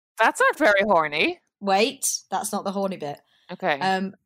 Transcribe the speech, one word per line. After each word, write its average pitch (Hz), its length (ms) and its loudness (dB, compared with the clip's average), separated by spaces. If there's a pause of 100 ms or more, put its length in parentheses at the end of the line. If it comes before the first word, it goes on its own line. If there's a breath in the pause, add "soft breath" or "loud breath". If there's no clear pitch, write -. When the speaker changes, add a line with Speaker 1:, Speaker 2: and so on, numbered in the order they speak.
(180)
Speaker 1:
That's 233 220 2
not 508 180 2
very 208 240 4
horny. 175 580 0 (200)
Speaker 2:
Wait, 202 460 0 (240)
that's 196 220 -6
not 196 120 -4
the 196 80 -6
horny 190 260 -4
bit. 147 200 -10 (320)
Speaker 1:
Okay. 175 300 -2
Speaker 2:
Um, 190 340 -2 (100)